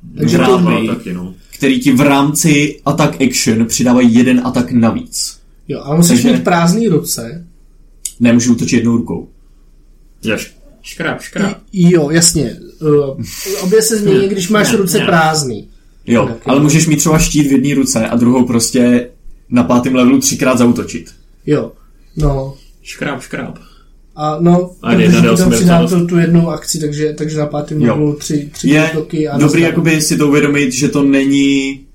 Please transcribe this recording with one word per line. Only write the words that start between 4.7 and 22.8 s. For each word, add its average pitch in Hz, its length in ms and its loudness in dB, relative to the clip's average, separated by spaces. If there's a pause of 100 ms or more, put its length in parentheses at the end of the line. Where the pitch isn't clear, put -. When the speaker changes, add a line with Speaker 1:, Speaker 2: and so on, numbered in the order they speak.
Speaker 2:
navíc. 110 680 -2 (300)
Speaker 1:
Jo, 139 160 -8
ale 147 120 -2
musíš 170 140 4 (120)
Speaker 2:
Takže - 100 2
Speaker 1:
mít 170 120 -2
prázdný 185 440 0
ruce. 165 580 -6 (760)
Speaker 2:
Nemůžu 120 320 2
útočit - 240 0
jednou 117 200 2
rukou. - 320 -6 (960)
Speaker 3:
Jaž. 110 300 -6 (280)
Škráp, 147 380 -8
škráp. 196 360 -6 (160)
Speaker 1:
I, 180 220 4
jo, 147 160 2
jasně. 160 460 0 (260)
Uh, 143 380 0 (420)
obě 214 200 2
se 220 160 -2
změní, 196 220 2
Speaker 3:
Ne, 196 80 0
Speaker 1:
když 196 200 -4
máš 214 240 2
Speaker 3:
ne, 220 60 0
Speaker 1:
ruce 196 200 0
Speaker 3:
ne. - 80 0
Speaker 1:
prázdný. 156 600 -2 (380)
Speaker 2:
Jo, 113 200 2
Speaker 1:
Tak, 113 100 -8 (100)
Speaker 2:
ale 131 120 2
Speaker 1:
jo. 151 40 4
Speaker 2:
můžeš 160 240 2
mít 151 100 2
třeba 160 220 0
štít 151 300 0
v 135 40 2
jedné 139 220 0
ruce 120 340 -2
a 120 80 -2
druhou 123 300 2
prostě 120 640 0 (420)
na 120 120 2
pátém 123 320 0
levelu 127 240 4
třikrát 131 400 0
zaútočit. 104 520 -2 (360)
Speaker 1:
Jo, 135 260 -2 (440)
no. 139 380 -2 (280)